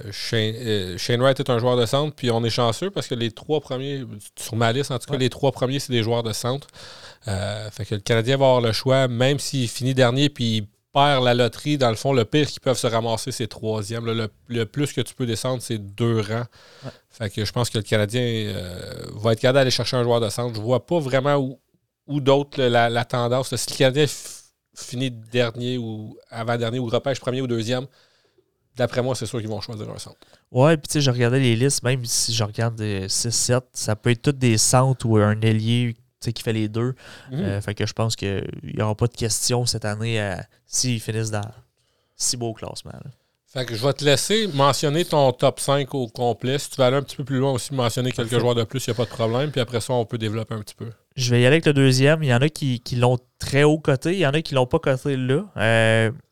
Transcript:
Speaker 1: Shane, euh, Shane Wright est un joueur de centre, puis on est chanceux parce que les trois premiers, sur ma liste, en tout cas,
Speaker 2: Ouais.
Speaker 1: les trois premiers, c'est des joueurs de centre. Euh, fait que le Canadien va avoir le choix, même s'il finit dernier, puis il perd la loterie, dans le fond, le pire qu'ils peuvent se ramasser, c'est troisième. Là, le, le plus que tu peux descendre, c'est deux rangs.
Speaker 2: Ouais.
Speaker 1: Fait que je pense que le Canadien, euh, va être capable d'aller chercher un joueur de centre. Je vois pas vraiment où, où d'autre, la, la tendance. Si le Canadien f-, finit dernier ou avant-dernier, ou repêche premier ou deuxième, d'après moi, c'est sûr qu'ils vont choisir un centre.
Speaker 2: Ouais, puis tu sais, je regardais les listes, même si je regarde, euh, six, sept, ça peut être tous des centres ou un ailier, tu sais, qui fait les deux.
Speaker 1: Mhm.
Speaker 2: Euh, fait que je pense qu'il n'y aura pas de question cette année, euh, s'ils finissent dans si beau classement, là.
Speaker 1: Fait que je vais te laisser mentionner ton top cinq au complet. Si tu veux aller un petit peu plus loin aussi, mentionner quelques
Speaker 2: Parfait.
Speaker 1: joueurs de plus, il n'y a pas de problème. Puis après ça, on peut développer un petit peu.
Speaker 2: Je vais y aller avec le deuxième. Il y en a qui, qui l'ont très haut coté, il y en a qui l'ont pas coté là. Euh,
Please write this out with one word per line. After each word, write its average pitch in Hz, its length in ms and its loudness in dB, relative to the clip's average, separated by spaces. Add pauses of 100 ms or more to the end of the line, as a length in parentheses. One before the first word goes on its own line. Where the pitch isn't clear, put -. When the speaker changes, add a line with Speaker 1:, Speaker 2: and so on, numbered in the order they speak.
(120)
Speaker 1:
Shane, 110 420 -2
euh, 98 440 -4
Shane 120 220 0
Wright 135 200 4
est 131 100 -2
un 120 80 2
joueur 123 180 2
de 120 80 4
centre, 143 300 0
puis 123 160 -2
on 117 140 2
est 113 60 0
chanceux 120 400 0
parce 147 180 -8
que 131 80 -4
les 113 160 -4
trois 151 280 -4
premiers, 135 440 -6 (340)
sur - 160 -10
ma 113 180 2
liste, 139 200 -4
en 123 80 -4
tout - 60 -14
cas, 143 80 -4
Speaker 2:
Ouais. 131 40 -2
Speaker 1:
les 127 120 2
trois 139 200 0
premiers, 131 300 -2
c'est 131 120 -6
des 117 120 2
joueurs 117 180 0
de 110 100 -4
centre. 131 360 -6 (580)
Euh, 104 460 -4
fait 104 120 -10
que 107 120 -6
le 98 40 -8
Canadien 117 360 2
va 139 80 4
avoir 127 160 6
le 117 100 2
choix, 131 380 2
même 127 320 2
s'il 127 280 -4
finit 127 260 -2
dernier, 131 340 4
puis 117 300 -2
il 104 80 -4 (260)
perd 139 320 4
la 123 100 6
loterie, 123 420 0
dans 127 140 4
le 113 60 0
fond, 139 160 -2
le 120 120 4
pire 151 220 2
qu'ils - 140 -12
peuvent 127 180 0
se - 80 -2
ramasser, 113 460 -2
c'est 110 160 -6
troisième. 110 580 -6
Là, 113 80 -2
le, 110 140 -4 (180)
le 117 180 -4
plus 143 280 -4
que - 80 -2
tu - 160 -6
peux 131 100 -4
descendre, 120 340 -4
c'est 113 180 -6
deux 110 420 0
rangs. 110 260 -4 (380)
Speaker 2:
Ouais. 131 60 -14 (200)
Speaker 1:
Fait 110 180 -8
que 107 160 -4
je - 60 -4
pense 120 180 -2
que 120 100 -4
le 104 40 0
Canadien, 110 400 0
euh, 98 840 -6 (100)
va 113 160 2
être 113 80 0
capable 131 180 4
d'aller 127 140 4
chercher 127 240 -2
un 120 80 2
joueur 117 160 4
de 110 80 0
centre. 120 260 -4
Je 104 60 -6
vois 120 260 0
pas 175 140 0
vraiment 135 340 2
où, 135 240 -2 (480)
où 143 140 -2
d'autre, 139 420 4
la, 120 260 4
la 117 160 0
tendance. 123 520 0
Si - 160 -4
le - 40 -10
Canadien 135 280 4
f-, - 400 -8 (320)
finit 127 340 -6
dernier 120 680 -2
ou 113 380 -8 (140)
avant-dernier, 117 480 -2
ou 131 80 -2
repêche 127 320 -2
premier 127 240 -4
ou 127 60 -4
deuxième, 120 400 -2 (880)
d'après 123 260 0
moi, 127 140 -2
c'est 113 100 -6
sûr 117 140 -6
qu'ils 107 80 -8
vont 101 120 -6
choisir 113 300 -12
un 95 80 -12
centre. - 180 -18 (360)
Speaker 2:
Ouais, 147 240 6
puis 147 100 -12
tu - 60 -8
sais, 156 80 2
je 131 100 2
regardais 120 300 2
les 120 160 4
listes, 139 260 0
même 123 220 -2
si - 280 -2
je 113 120 0
regarde, 113 360 -4
euh, 98 280 -4
six, - 240 -2
sept, - 400 0
ça - 240 -4
peut 120 140 0
être 120 120 0
tous 147 80 2
des 127 260 2
centres 131 480 2
ou 113 120 4
un 107 240 4
ailier, 113 560 2
tu - 60 -20 (180)
sais, 117 120 -4
qui - 120 -10
fait 117 80 0
les 110 160 -2
deux. 117 260 -2 (380)
Speaker 1:
Mhm. 139 80 -4
Speaker 2:
Euh, 101 200 -2
fait 101 140 -6
que 107 120 -4
je - 60 -8
pense 113 220 -2
qu'il 98 340 -4 (140)
n'y - 180 -6
aura 107 140 0
pas 120 140 0
de - 80 -6
question 120 500 -2
cette 113 180 -4
année, 110 360 -2
euh, 98 160 -4 (280)
s'ils 120 360 -2
finissent 110 320 -4
dans 104 180 -6 (640)
si - 220 -4
beau 117 160 -6
classement, - 400 -12
là. - 180 -16 (400)
Speaker 1:
Fait 131 140 -6
que 117 100 -6
je 107 80 -4
vais 139 120 2
te 139 100 -6
laisser 196 440 2
mentionner 143 580 2
ton 139 260 4
top - 260 2
cinq 139 360 -2
au 131 120 -2
complet. 123 520 -2
Si - 100 -8
tu - 80 -12
veux 131 100 4
aller 131 120 4
un 139 40 0
petit - 140 -12
peu 143 80 -8
plus 131 140 -2
loin 135 140 0
aussi, 127 220 -4
mentionner 127 380 0
quelques 117 160 -4
Speaker 2:
Parfait. 117 120 2
Speaker 1:
joueurs 120 140 2
de 117 80 2
plus, 123 240 -4
il - 40 -2
n'y - 20 -2
a - 20 -2
pas 113 120 0
de - 20 -20
problème. 120 420 -2
Puis 127 120 -2
après 113 180 -4
ça, 131 140 -4
on 120 100 0
peut 120 140 -6
développer 110 360 -4
un 107 60 -8
petit - 140 -16
peu. 113 160 -12 (260)
Speaker 2:
Je 123 140 -2
vais 120 100 6
y 123 60 6
aller 135 80 8
avec 165 100 2
le 151 80 6
deuxième. 139 500 4
Il 151 40 -2
y 127 80 4
en 123 80 4
a 156 80 2
qui, 123 300 -4
qui - 160 -6
l'ont 120 200 4 (220)
très 139 240 0
haut 151 160 6
coté, 151 340 0
il 196 60 0
y 165 80 2
en 139 80 0
a 160 80 0
qui - 120 -8
l'ont 127 120 4
pas 165 120 0
coté 139 380 0
là. 131 300 0 (100)
Euh, 113 560 4 (200)